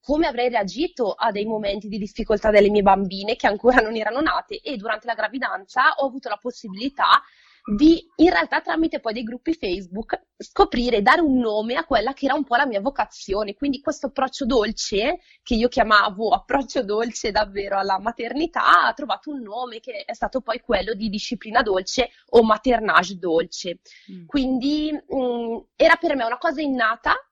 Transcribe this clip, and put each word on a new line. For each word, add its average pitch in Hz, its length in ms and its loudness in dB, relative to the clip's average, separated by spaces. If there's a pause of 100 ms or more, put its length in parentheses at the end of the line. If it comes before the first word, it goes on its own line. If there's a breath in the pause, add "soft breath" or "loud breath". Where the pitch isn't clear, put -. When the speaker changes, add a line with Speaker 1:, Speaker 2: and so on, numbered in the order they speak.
Speaker 1:
come 302 260 0
avrei 247 220 0
reagito 226 640 -2
a - 180 0
dei 202 140 -4
momenti 214 440 -4
di 202 100 -8
difficoltà 208 520 -2
delle 208 200 6
mie 208 120 2
bambine 196 540 2
che - 100 -2
ancora 233 340 4
non 226 160 -2
erano 220 240 -2
nate, - 400 -4
e 285 160 -6
durante 214 300 -6
la 233 80 -4
gravidanza 214 800 -2
ho 277 100 0
avuto 262 220 -8
la 214 120 -4
possibilità 214 840 0 (540 soft breath)
di, 311 260 6 (140)
in 330 140 8
realtà 330 320 0
tramite 320 360 -2
poi 226 140 -4
dei 240 100 -6
gruppi 247 300 -6
Facebook, 196 680 -6 (200)
scoprire, 240 640 0
dare 285 180 6
un 277 180 2
nome 220 360 0
a 320 100 0
quella 247 300 0
che - 100 -10
era 269 100 2
un 302 100 -2
po' 240 120 -2
la 277 100 4
mia 214 140 -2
vocazione. 208 760 -4
Quindi 285 280 -4
questo 294 240 -6
approccio 262 400 -4
dolce, 226 720 -2 (240 soft breath)
che - 120 -4
io 233 140 2
chiamavo 214 600 2
approccio 254 520 -2
dolce 220 480 -4
davvero 196 480 -2
alla 196 200 -2
maternità, 240 880 0
ha - 80 0
trovato 220 360 -8
un 277 120 -10
nome 226 380 -10
che 208 260 -12
è 254 80 -8
stato 226 260 -6
poi 226 200 -6
quello 208 340 -2
di 208 160 -4
disciplina 214 500 -2
dolce 208 480 0 (220 soft breath)
o 233 120 10
maternage 214 760 2
dolce. 170 600 -2 (300 soft breath)
Speaker 2:
Mm. 185 160 -16
Speaker 1:
Quindi, 277 680 0
mm, 240 640 -4 (200)
era 320 200 6
per 330 200 -2
me 254 80 -2
una 240 140 -4
cosa 320 240 -2
innata 254 520 0 (180)